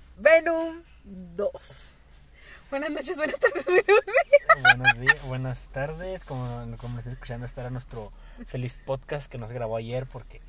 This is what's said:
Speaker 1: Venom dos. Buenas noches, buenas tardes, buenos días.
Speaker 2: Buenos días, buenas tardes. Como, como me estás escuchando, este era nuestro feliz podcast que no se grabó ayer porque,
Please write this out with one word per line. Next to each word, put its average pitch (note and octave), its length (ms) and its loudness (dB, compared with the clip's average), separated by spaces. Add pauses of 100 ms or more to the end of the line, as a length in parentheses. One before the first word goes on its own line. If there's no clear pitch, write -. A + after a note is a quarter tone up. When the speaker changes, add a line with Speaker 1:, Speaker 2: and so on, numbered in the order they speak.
(160)
Speaker 1:
Venom E4 640 4 (220)
dos. F#3 840 -8 (800)
Buenas C#4+ 200 -4
noches, D4 260 -6
buenas D4+ 240 -2
tardes, G#4 240 2
buenos F#4 220 4
días. - 760 6 (140)
Speaker 2:
Buenos G#5 240 2
días, - 240 2
buenas B2+ 360 -6 (120)
tardes. D#3 500 -6
Como, A#2+ 540 -8
como A#2+ 180 -10
me A#2+ 60 -8
estás A#2+ 140 -10
escuchando, A#2+ 320 -10
este B2 160 -12
era B2 80 -8
nuestro A#2+ 420 -10 (340)
feliz B2 400 -8
podcast C3+ 420 -6
que C3 100 -12
no A2+ 100 -8
se A#2+ 60 -10
grabó A2+ 220 -4
ayer A#2 300 -4
porque, - 420 -16